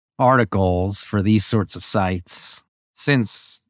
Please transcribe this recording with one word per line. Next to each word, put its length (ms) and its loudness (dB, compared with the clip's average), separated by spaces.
articles 840 2
for 180 -2
these 240 4
sorts 300 -2
of 80 -10
sites 800 -4
since 760 -2